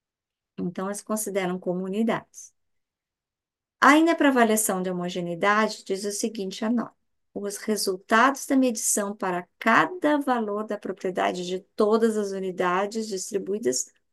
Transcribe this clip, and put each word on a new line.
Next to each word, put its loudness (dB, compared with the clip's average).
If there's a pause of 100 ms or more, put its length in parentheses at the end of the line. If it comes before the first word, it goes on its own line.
(580)
Então, -6
elas -6
consideram -4
como -4
unidades. -4 (1300)
Ainda 6
pra 4
avaliação 2
de -4
homogeneidade, -2
diz -4
o -4
seguinte -6
a -2
norma: -2 (380)
"Os -8
resultados 0
da 2
medição 0
para -4 (100)
cada 2
valor -2
da -6
propriedade -4
de -4 (140)
todas 4
as -2
unidades -2
distribuídas -4 (220)